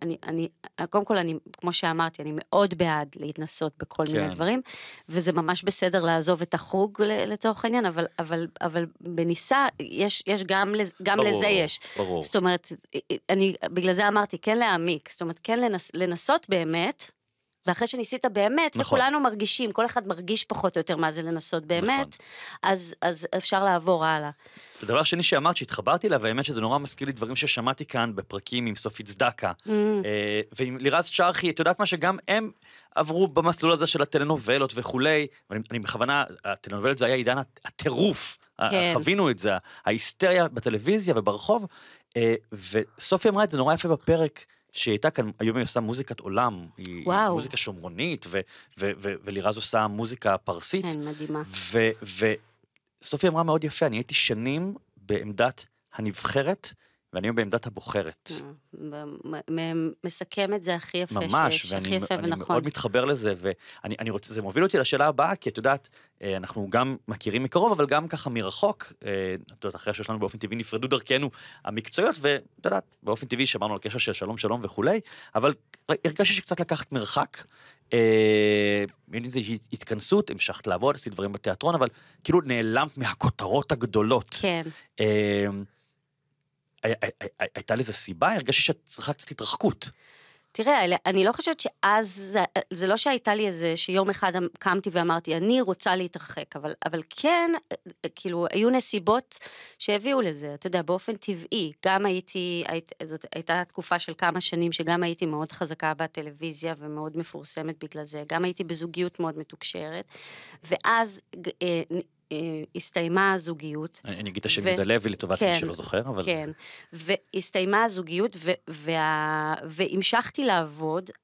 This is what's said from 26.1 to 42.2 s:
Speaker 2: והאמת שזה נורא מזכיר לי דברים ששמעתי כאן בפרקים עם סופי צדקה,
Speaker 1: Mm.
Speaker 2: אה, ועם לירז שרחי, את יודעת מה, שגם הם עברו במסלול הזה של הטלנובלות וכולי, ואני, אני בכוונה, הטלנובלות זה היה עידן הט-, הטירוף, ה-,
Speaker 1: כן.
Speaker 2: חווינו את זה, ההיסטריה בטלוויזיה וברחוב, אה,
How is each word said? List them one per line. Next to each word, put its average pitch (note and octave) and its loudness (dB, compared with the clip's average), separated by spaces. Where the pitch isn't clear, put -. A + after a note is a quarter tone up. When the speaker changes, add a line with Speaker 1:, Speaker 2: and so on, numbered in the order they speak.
Speaker 2:
והאמת A#2 0
שזה B2 -2
נורא A#2+ 2
מזכיר C#3 -4
לי C#3 -4
דברים A#2 -4
ששמעתי B2+ 0
כאן A#2 -2
בפרקים A#2+ -4
עם G#2+ -2
סופי - -8
צדקה, A#2 0
Speaker 1:
Mm. G#3+ -8
Speaker 2:
אה, G#2 0
ועם C3 -2
לירז C#3 4
שרחי, F3+ 2
את D#3 -2
יודעת E3+ 2
מה, G3+ 2
שגם F3+ 0
הם G#3+ 0
עברו D#3+ 4
במסלול E3 4
הזה D#3+ 4
של D#3 2
הטלנובלות C#3 2
וכולי, C#3 2
ואני, G#2+ -4
אני A#2+ -4
בכוונה, B2 2
הטלנובלות G#2 -2
זה B2+ 4
היה B2+ 4
עידן B2 0
הט-, - -8
הטירוף, - 0
ה-, - 2
Speaker 1:
כן. F3+ 2
Speaker 2:
חווינו F3+ 2
את G#2+ 0
זה, G2 2
ההיסטריה F3 4
בטלוויזיה B2+ 0
וברחוב, G#2+ 2
אה, A#2 4